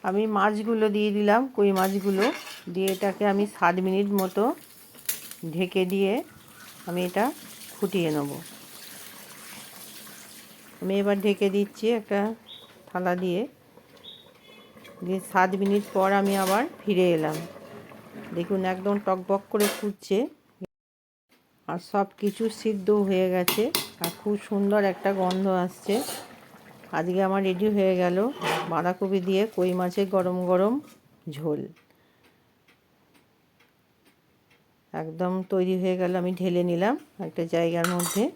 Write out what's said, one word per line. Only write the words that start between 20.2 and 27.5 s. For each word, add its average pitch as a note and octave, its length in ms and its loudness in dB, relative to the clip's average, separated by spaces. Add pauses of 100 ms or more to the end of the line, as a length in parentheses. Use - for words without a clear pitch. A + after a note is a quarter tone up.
আর E3+ 120 -6 (120)
সব G3+ 160 2 (100)
কিছু G#3 320 -2
সিদ্ধ G#3 400 -2
হয়ে F#3+ 400 4
গেছে F#3 420 0 (280)
আর F3 120 -4 (120)
খুব G#3 140 0 (120)
সুন্দর G3+ 340 2
একটা G3 300 0
গন্ধ F#3+ 340 0
আসছে। F#3 560 0 (880)
আজকে F3+ 320 0
আমার F#3+ 200 2
রেডি F#3+ 260 2